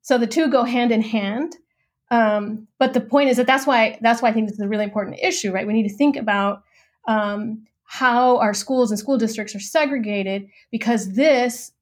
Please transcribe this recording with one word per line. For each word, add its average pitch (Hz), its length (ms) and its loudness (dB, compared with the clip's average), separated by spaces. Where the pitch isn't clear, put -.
So - 160 0
the 233 100 2
two 311 220 0
go 262 160 2
hand 240 260 0
in 220 120 2
hand. 220 520 -4
Um, 220 560 0
but 262 160 0
the 247 80 2
point 285 260 2
is 247 80 2
that 247 100 2
that's 269 200 2
why, 233 340 2
that's 233 220 2
why 240 80 4
I - 20 -4
think 220 160 0
this 202 80 -10
is 214 80 -6
a 202 40 -4
really 208 160 -2
important 202 380 -6
issue, 220 300 -2
right? 190 140 -4
We 208 80 -2
need 220 120 2
to 202 80 -6
think 285 220 2
about, 202 460 -2
um, 214 600 -4
how 247 540 2
our 208 160 2
schools 247 360 0
and 208 80 -2
school 269 200 0
districts 220 360 -4
are 202 60 -10
segregated, 208 880 -2
because 220 420 -2
this 247 680 2